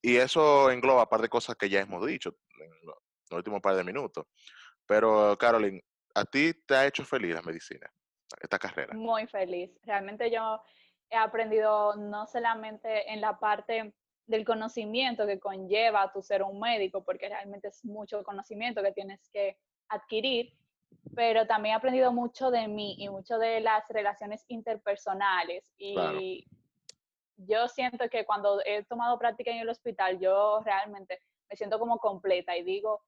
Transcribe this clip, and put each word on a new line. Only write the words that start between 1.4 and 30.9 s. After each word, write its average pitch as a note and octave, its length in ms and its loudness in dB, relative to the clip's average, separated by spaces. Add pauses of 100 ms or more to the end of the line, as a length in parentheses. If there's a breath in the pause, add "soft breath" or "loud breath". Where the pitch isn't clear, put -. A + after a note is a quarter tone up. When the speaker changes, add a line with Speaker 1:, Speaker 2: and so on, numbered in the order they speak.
Speaker 1:
que G2+ 140 -2
ya G2 120 4
hemos G2 240 -6
dicho C3+ 320 -6 (220)
en D#2+ 100 -20 (160)
lo-, - 160 -20 (280)
los F2 80 -6
últimos G2 240 -4
par G2 140 2
de F#2 80 0
minutos. F#2+ 420 -8 (640 loud breath)
Pero, G#2+ 500 6
Caroline, A2 460 2 (320)
¿a G#2 100 2
ti D#3 280 0 (140)
te C#3 80 2
ha C3+ 120 6
hecho C#3 180 -4
feliz G2 300 -2
la E2 80 -6
medicina, - 440 -12 (540)
esta - 180 -2
carrera? - 360 -6
Speaker 2:
Muy A3 320 -2
feliz. F3+ 560 -6
Realmente G#3 480 -4
yo A3 300 -4 (480 soft breath)
he A3+ 80 -8
aprendido G#3+ 760 2
no G#3 320 -8
solamente A3 840 -4
en G#3+ 100 -6
la G#3+ 180 -2
parte G#3+ 540 -2 (320)
del A3 200 0
conocimiento A3+ 800 -2
que G3 140 -2
conlleva G3 720 2
tu G3 100 -8
ser F#3+ 220 -2
un G3 160 -6
médico, G3+ 440 -2
porque - 260 -6
realmente G3+ 400 -12
es - 160 -18
mucho G#3 380 -8
conocimiento G#3 600 -8
que G3 80 2
tienes G3 400 -12
que G3 260 -4 (320)
adquirir, A#3 640 -4 (600)
pero A3+ 320 4
también G#3+ 260 0
he A3 40 0
aprendido B3+ 360 4
mucho A#3+ 380 -2
de A#3 160 0
mí G#3 320 -6
y G3+ 100 -8
mucho G3 280 -6
de A3+ 240 0
las A3 280 2
relaciones G#3 600 -4
interpersonales. G3 1160 -2 (260)
Speaker 1:
Claro. F3+ 320 -2
Speaker 2:
Y F#3 220 -10 (920)
yo G#3+ 300 0
siento B3 420 -4
que A3+ 160 -2
cuando G3+ 400 2
he G#3 200 -2
tomado A#3+ 340 -2
práctica A#3 320 -2
en A#3 80 -6
el A3+ 100 -6
hospital, F#3+ 500 -4
yo G3+ 440 4
realmente G3 580 -4 (280)